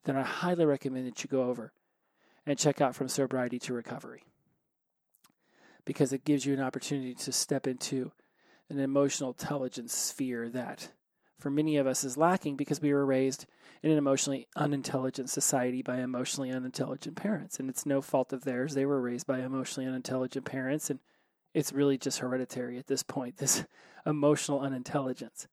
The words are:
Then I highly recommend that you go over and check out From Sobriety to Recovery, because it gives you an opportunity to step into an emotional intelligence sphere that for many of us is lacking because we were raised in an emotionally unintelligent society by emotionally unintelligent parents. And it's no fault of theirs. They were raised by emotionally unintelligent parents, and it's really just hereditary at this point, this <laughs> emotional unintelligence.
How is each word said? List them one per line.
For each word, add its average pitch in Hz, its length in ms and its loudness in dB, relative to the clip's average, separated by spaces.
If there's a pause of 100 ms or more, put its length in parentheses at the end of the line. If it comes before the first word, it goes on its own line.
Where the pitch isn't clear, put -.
Then 135 120 0
I 135 60 2
highly 170 440 2
recommend 131 420 2
that - 160 -8
you - 40 -8
go 131 180 2
over 117 280 -4 (720)
and 143 140 0
check 143 200 4
out 131 160 4
From 131 120 -2
Sobriety 127 540 0
to 127 120 -6
Recovery, 117 480 -8 (1600)
because 139 280 2
it 131 100 -4
gives 139 220 4
you 139 80 2
an 135 80 0
opportunity 131 540 -4
to - 160 -6
step - 340 0
into 131 460 -2 (580)
an 147 80 -4
emotional 139 540 2
intelligence 127 600 -4
sphere 120 580 -2
that 117 420 -8 (480)
for 143 100 -4
many 151 280 4
of 135 100 4
us 127 160 2
is 131 140 -4
lacking 156 400 4
because 143 240 0
we 147 120 4
were 143 120 4
raised 131 420 2 (340)
in 156 100 4
an 156 60 6
emotionally 139 480 2 (120)
unintelligent 135 720 -2
society 127 520 2
by 127 180 -2
emotionally 127 520 -2
unintelligent 127 640 -4
parents. - 460 -4
And 131 80 -4
it's - 160 -6
no 139 160 2
fault 135 320 0
of 127 100 -8
theirs. 131 300 -2
They 135 120 2
were 143 140 2
raised 123 260 -2
by 131 140 0
emotionally 131 480 -4
unintelligent 131 560 -2
parents, 135 460 -2
and 135 100 0 (540)
it's 151 180 0
really 139 260 4
just 127 220 -2
hereditary 127 580 -4
at - 100 -10
this 135 160 0
point, 123 340 -6
this 147 260 2 (220)
<laughs> - 200 -18
emotional 147 540 4
unintelligence. 131 920 -4